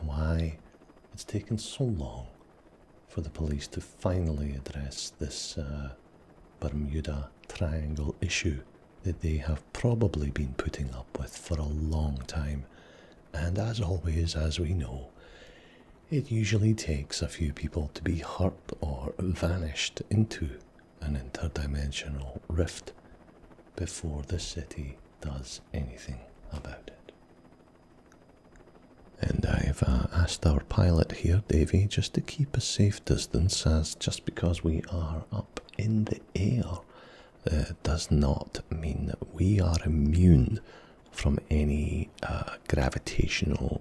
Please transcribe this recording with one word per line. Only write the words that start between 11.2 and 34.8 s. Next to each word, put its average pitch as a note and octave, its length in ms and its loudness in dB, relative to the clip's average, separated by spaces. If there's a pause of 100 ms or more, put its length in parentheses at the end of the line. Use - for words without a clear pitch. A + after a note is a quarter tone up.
for - 220 -4
a D2+ 60 -2
long D2+ 640 0
time. D2 380 -4 (720)
And E2+ 240 0
as A2 240 -2
always, E2 520 0
as D#2 240 0
we E2 140 0
know, C2 360 -4 (1000)
it C#3+ 200 0
usually A2 420 4
takes D2+ 480 -2
a - 80 0
few D2+ 240 0
people D2 420 -4
to - 80 -10
be E2+ 160 0
hurt - 640 -2
or C#2 380 -4
vanished F2 920 -2
into G#2 500 2 (440)
an D2 180 -2 (120)
interdimensional C#2+ 1160 -4
rift - 440 -2 (840)
before D#2 500 -4
the F2+ 120 -4
city C#2+ 600 -8 (240)
does C2+ 400 -8 (100)
anything C2 460 -8 (340)
about - 360 -10
it. - 240 -20 (2000)
And - 240 0
I've, - 360 2
uh, - 300 4
asked - 320 2
our D2+ 160 6
pilot F2 520 4
here, F2 360 2
Davey, F2 380 4
just - 280 -2
to - 60 2
keep - 360 -2
a B2 40 4
safe - 460 2
distance, - 600 2
as D#2+ 280 4
just - 320 -4
because - 360 0
we D#2+ 280 2